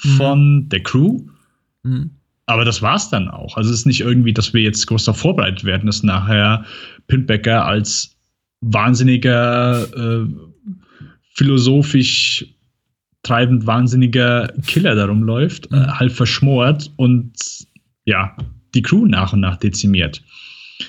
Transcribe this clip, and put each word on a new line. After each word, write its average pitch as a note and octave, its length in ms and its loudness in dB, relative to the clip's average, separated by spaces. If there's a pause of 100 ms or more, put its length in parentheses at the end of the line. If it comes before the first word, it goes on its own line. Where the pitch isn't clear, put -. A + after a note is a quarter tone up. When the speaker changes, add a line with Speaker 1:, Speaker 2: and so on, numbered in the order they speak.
Speaker 1:
Mhm. C#3+ 140 0
Speaker 2:
von C#3+ 520 4
der F#2+ 140 -2
Crew. E3+ 380 0 (640)
Speaker 1:
Mhm. C3 280 -4 (360)
Speaker 2:
Aber A2+ 180 0
das G#2 160 -2
war's D3+ 280 -2
dann G2 200 -2
auch. - 280 -12
Also A2+ 140 0
es A#2 80 -2
ist A#2 60 -8
nicht C3+ 160 2
irgendwie, A#2+ 320 2
dass G#2+ 200 -2
wir A2+ 80 4
jetzt G#2+ 260 -2
groß A2+ 180 -2
darauf A2 140 0
vorbereitet F#2+ 440 -2
werden, G2 240 -2
dass G2+ 160 -2
nachher G#2+ 640 0 (420)
Pintbecker A2+ 580 0
als - 500 -4 (460)
wahnsinniger, A#2+ 1300 0 (360)
äh, G#2+ 40 -4 (1040)
philosophisch C3+ 1120 0 (800)
treibend B2 420 2
wahnsinniger A#2+ 880 2 (140)
Killer E3 280 2
da G2+ 100 2
rumläuft, A2 680 -2
Speaker 1:
Mhm. C#3 60 2
Speaker 2:
äh, C3+ 100 4
halb B2+ 240 0
verschmort C3+ 840 0
und, B2 360 2 (720)
ja, G2 300 -4 (400)
die B2 80 2
Crew G#3+ 240 2
nach F#2+ 260 0
und G#2 60 2
nach F#2 180 -2
dezimiert. F#2+ 640 -2 (680)